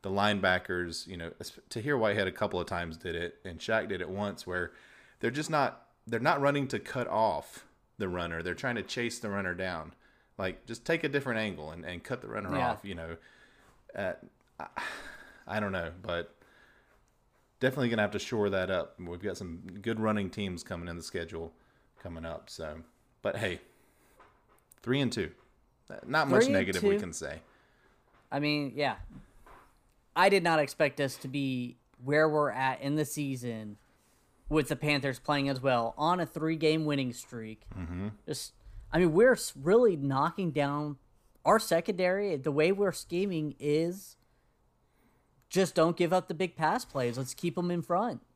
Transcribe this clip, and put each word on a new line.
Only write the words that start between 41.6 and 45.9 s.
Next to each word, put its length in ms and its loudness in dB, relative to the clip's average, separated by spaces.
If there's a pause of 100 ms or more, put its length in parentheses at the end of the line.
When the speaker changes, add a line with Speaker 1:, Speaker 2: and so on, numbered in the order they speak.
Speaker 2:
The 140 -2
way 200 6
we're 220 2
scheming 680 -2
is 560 0 (1300)
just 260 2
don't 220 6